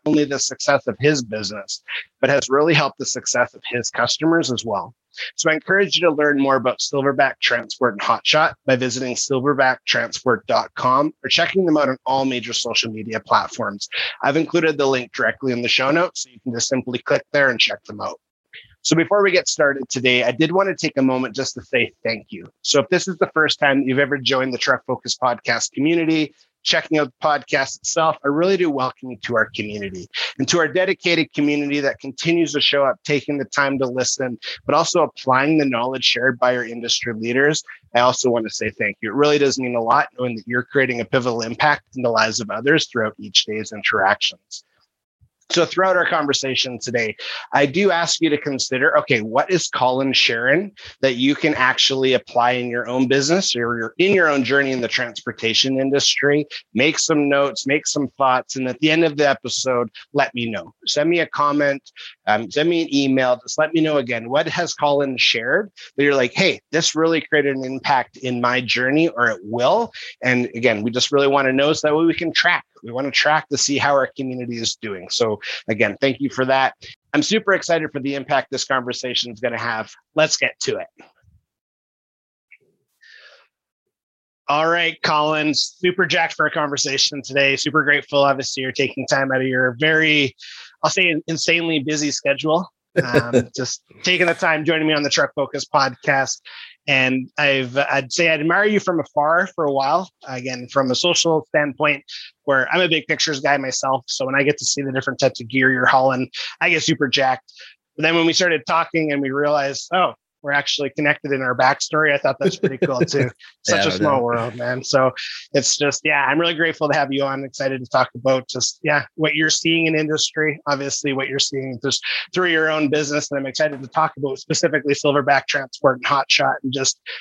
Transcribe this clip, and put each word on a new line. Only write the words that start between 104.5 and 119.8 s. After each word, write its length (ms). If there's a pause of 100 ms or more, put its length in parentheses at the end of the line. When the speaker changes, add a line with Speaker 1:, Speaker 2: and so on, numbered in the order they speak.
Speaker 1:
to 80
see 160
the 100
different 280
types 200
of 80
gear 240
you're 140
hauling, 440 (300)
I 100
get 140
super 240
jacked. 460 (420)
But 80
then 120
when 100
we 80
started 340
talking 460
and 80
we 100
realized, 640
oh, 220 (280)
we're 80
actually 400
connected 400
in 100
our 140
backstory, 580
I 40
thought 220
that's 180
pretty 200
cool 220
too. 300 (180)
Speaker 2:
<laughs> 180
Speaker 1:
Such 120
Speaker 2:
Yeah, 40
Speaker 1:
a 40
Speaker 2:
no 100
Speaker 1:
small 160
Speaker 2:
doubt. 120
Speaker 1:
world, 320
man. 280
So 280 (420)
it's 240
just, 260
yeah, 220
I'm 120
really 160
grateful 360
to 80
have 140
you 120
on. 220
Excited 380
to 60
talk 240
about 360
just, 340
yeah, 220 (100)
what 200
you're 140
seeing 380